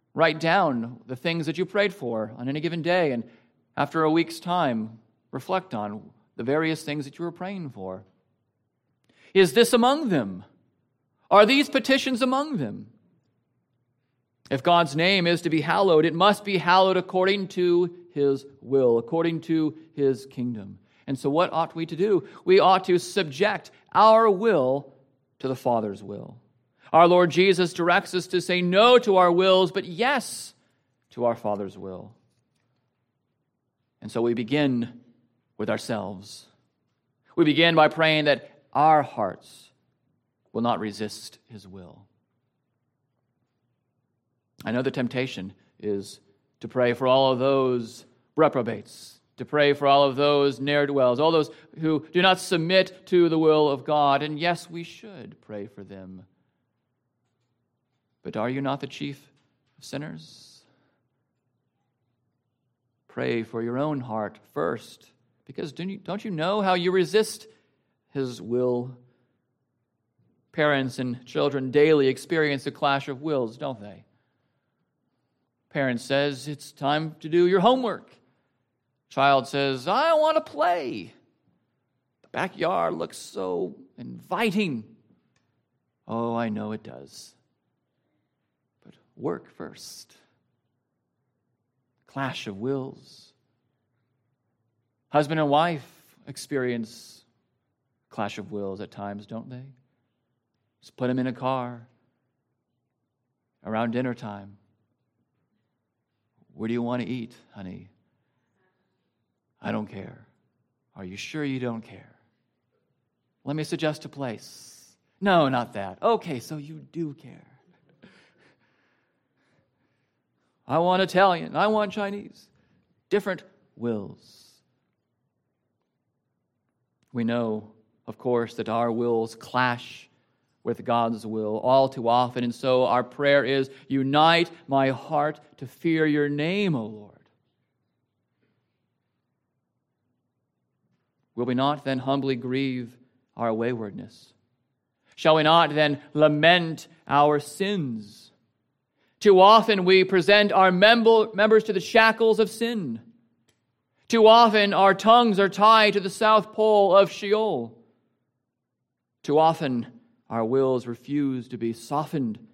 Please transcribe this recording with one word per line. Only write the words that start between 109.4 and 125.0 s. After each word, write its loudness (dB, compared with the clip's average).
"I -10
don't -6
care." -18
"Are -16
you -16
sure -10
you -6
don't -8
care?" -20
"Let -6
me -6
suggest -6
a -16
place." -16
"No, 4
not -4
that." -10
"Okay, -2
so -14
you -16
do -10
care." -20
"I -2
want 2
Italian. 2
I 2
want -2
Chinese." -10
Different -4
wills. -10